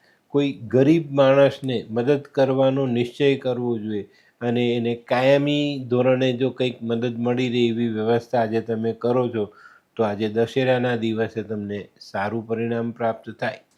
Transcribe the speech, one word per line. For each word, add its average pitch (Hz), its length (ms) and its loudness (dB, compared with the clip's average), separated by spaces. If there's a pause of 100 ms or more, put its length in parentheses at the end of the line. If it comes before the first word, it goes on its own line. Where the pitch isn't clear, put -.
(280)
કોઈ 143 240 0
ગરીબ 139 600 2
માણસને 135 800 4
મદદ 123 300 0
કરવાનો 135 680 2
નિશ્ચય 123 500 0
કરવો 120 420 -4
જોઈએ 104 300 -6 (320)
અને 120 360 0
એને 117 180 -2
કાયમી 143 960 0
ધોરણે 127 440 2
જો 123 180 -2
કંઈક 123 320 -4
મદદ 117 360 -4
મળી 123 300 -2
રહે 120 100 -2
એવી 117 300 2
વ્યવસ્થા 113 520 0
આજે 113 200 0
તમે 113 320 -4
કરો 123 360 0
છો 104 240 -4 (440)
તો 113 60 0
આજે 104 260 -2
દશેરાના 123 680 0
દિવસે 110 460 -2
તમને 101 460 -8 (120)
સારું 110 460 -6
પરિણામ 117 440 -4
પ્રાપ્ત 113 400 -6
થાય. - 300 -8 (180)